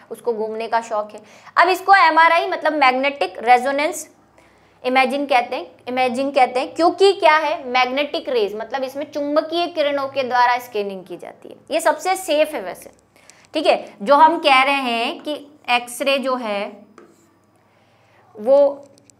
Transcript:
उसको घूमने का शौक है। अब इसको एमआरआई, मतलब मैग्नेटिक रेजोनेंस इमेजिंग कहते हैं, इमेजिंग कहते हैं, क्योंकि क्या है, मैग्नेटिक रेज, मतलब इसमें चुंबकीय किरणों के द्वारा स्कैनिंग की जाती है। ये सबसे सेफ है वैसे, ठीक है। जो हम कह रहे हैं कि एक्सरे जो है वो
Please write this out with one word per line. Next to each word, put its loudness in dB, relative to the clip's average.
उसको -6
घूमने -6
का -2
शौक -6
है। -20
अब 4
इसको 4
एमआरआई, 4
मतलब -2
मैग्नेटिक 0
रेजोनेंस 0
इमेजिंग 0
कहते 0
हैं, -10
इमेजिंग -2
कहते 2
हैं, -6
क्योंकि 4
क्या 4
है, -4
मैग्नेटिक -2
रेज, 0
मतलब -8
इसमें -10
चुंबकीय -2
किरणों -2
के -6
द्वारा 2
स्कैनिंग -8
की -14
जाती -18
है। -20
ये 0
सबसे 0
सेफ -2
है -8
वैसे, -14
ठीक -2
है। -2
जो 2
हम 4
कह 4
रहे 0
हैं -4
कि -8
एक्सरे -2
जो -4
है -8
वो 2